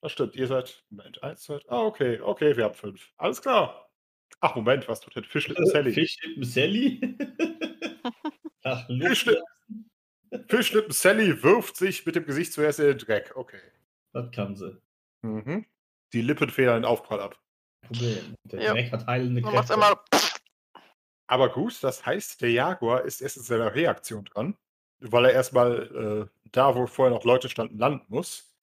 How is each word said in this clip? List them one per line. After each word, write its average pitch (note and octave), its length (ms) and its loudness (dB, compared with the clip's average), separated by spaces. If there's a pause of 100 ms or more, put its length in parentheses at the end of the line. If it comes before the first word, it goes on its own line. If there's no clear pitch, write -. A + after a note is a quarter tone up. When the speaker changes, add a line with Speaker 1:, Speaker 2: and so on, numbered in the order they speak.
Speaker 1:
Das D3 120 -8
stimmt, B2+ 240 -4
ihr C3 100 -2
seid, B2+ 440 -4
Moment, - 320 -20
eins, - 180 -12
zwei, D3 260 -12
ah, A#3+ 140 -2
okay, C#3 400 0
okay, C#3+ 340 2
wir A#2 80 2
haben G#2 120 0
fünf. - 420 -16
Alles - 240 -2
klar. A3 480 0 (500)
Ach, - 160 2
Moment, B2+ 320 2
was A2+ 140 -6
tut - 160 -20
denn A#2+ 80 -10
Fischlippen D#3 400 -2
Speaker 2:
Äh, F#3 60 6
Speaker 1:
Sally? C#3+ 200 0
Speaker 2:
Fischlippen - 540 -4
Sally? G3 720 -2
<laughs> - 1500 -10
Nach B2 240 -6
Luft B2+ 220 -2
Speaker 1:
Fischli-, A#3 240 2
Speaker 2:
lassen? - 1120 -10
Speaker 1:
Fischlippen G#3+ 460 0
Sally G3 500 4
wirft G3 320 4
sich F#3 300 -2
mit E3 100 -2
dem D#3+ 100 -2
Gesicht D3 280 -4
zuerst D3+ 260 0
in D3+ 60 4
den C#3 120 6
Dreck, G#2+ 380 -2
okay. A#2+ 240 -14 (540)
Speaker 2:
Das A#2+ 180 -6
kann G2+ 240 -6
sie. F#2+ 240 -12 (440)
Speaker 1:
Mhm. A2+ 420 -6 (480)
Die A#2+ 80 -2
Lippen C#3 300 -2
federn A#2+ 320 4
den - 20 -2
Aufprall A#2+ 360 -2
ab. - 180 -10 (480)
Speaker 2:
Problem. A#2 560 -6
Der - 180 -10
Speaker 3:
Ja. G#3+ 120 0
Speaker 2:
Dreck A#2+ 180 -2
hat - 160 -8
heilende B2 340 -2
Speaker 3:
Du A#2 80 -4
machst - 220 2
Speaker 2:
Kräfte. - 20 2
Speaker 3:
einmal G#3 220 6 (1300)
Speaker 1:
Aber B2+ 240 4
gut, G#3 320 -6
das B2+ 220 -4
heißt, E3+ 360 -6
der A#2+ 100 0
Jaguar B2 520 0
ist - 160 -8
erst C3+ 180 -10
in C3 60 -18
seiner A2+ 300 -2
Reaktion A#2 520 -2
dran, C3 300 -6 (440)
weil A#2+ 260 2
er C3 60 8
erstmal, A#2+ 960 0
äh, - 220 -20
da, C3 240 4
wo B2 100 0
vorher B2 300 2
noch G#2+ 80 -6
Leute B2+ 260 4
standen, G#2+ 300 -8
landen C3+ 300 0
muss. - 540 -8